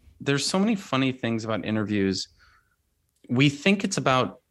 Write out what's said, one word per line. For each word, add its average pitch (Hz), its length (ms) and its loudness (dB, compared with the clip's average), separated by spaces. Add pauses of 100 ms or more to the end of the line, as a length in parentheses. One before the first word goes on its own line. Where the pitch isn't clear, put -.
(200)
there's 139 240 0
so - 140 0
many 214 160 2
funny 135 380 -2
things 113 320 -4
about 110 200 -4
interviews. 104 600 -2 (1040)
We 135 200 4
think 196 360 2
it's - 140 -4
about 131 420 0 (100)